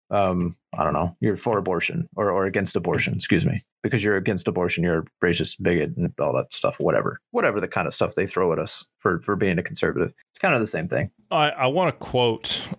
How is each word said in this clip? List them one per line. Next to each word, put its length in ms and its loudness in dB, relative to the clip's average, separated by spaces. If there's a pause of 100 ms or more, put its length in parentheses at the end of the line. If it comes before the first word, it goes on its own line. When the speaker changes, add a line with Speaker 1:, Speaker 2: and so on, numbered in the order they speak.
(120)
Speaker 1:
um, 440 2 (220)
I 60 2
don't 100 0
know, 260 0
you're 180 2
for 200 0
abortion 580 -2
or, 140 0
or 160 2
against 300 0
abortion, 400 0
excuse 300 2
me, 180 -2 (180)
because 220 0
you're 140 2
against 300 -2
abortion, 360 0
you're 160 2
a 260 -8
racist, 360 -2
bigot, 360 0
and 220 -2
all 140 0
that 200 -4
stuff, 260 -2
whatever, 400 0 (120)
whatever 280 0
the 80 -2
kind 200 -2
of 60 -6
stuff 220 -2
they 120 2
throw 240 0
at 80 0
us 280 -2 (120)
for, 220 0
for 140 -2
being 240 2
a 40 0
conservative. 500 0 (180)
It's 80 -16
kind 140 2
of 80 2
the 60 -2
same 200 -4
thing. 240 -2 (200)
Speaker 2:
I, 200 2
I 160 -2
wanna 240 2
quote, 720 0 (180)